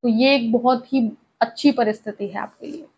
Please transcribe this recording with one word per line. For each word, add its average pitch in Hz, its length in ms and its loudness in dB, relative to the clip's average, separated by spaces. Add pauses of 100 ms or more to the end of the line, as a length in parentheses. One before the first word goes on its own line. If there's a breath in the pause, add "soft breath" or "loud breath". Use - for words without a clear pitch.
तो 247 40 0
ये 247 280 4
एक 233 160 0
बहुत 247 420 0
ही 233 240 0 (240)
अच्छी 277 300 2
परिस्थिति 214 560 -4
है 196 120 -10
आपके - 280 -12
लिए। 302 180 -14 (120)